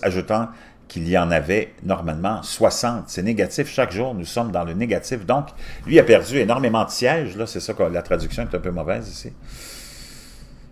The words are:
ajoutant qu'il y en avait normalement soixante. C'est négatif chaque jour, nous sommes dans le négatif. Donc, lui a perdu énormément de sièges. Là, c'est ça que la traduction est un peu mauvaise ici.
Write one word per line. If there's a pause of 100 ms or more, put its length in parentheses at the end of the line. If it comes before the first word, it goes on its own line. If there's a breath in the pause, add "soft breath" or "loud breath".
ajoutant (400 loud breath)
qu'il
y
en
avait (120)
normalement
soixante.
C'est
négatif
chaque
jour,
nous
sommes
dans
le
négatif.
Donc, (400 loud breath)
lui
a
perdu
énormément
de
sièges.
Là,
c'est
ça
que
la
traduction
est
un
peu
mauvaise
ici. (1400 loud breath)